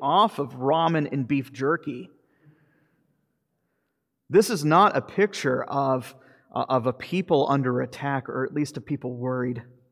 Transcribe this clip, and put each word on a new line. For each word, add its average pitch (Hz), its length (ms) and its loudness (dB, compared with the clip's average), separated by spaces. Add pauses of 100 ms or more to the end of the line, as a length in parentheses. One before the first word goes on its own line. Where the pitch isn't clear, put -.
off 175 380 2
of 131 140 -6
ramen 151 580 0
and 131 160 -4
beef 139 240 -2
jerky. 139 580 -4 (2250)
This 196 220 4
is 165 140 -2
not 170 320 6
a - 40 2
picture 190 640 -2
of, 131 500 -2 (400)
uh, - 160 -2
of 127 200 2
a 123 40 0
people 170 560 0
under 127 320 0
attack, 131 480 -6
or 131 160 -4
at - 80 -6
least 147 240 -4
a 131 40 -6
people 127 340 -6
worried. 123 480 -4 (300)